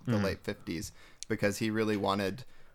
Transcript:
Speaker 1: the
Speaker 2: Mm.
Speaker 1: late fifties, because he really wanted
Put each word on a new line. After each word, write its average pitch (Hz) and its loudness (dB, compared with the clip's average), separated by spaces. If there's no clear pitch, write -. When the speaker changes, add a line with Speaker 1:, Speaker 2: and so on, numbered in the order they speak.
Speaker 1:
the 117 2
Speaker 2:
Mm. 101 2
Speaker 1:
late 92 0
fifties, 87 -4
because 101 2
he 113 2
really 107 2
wanted 98 0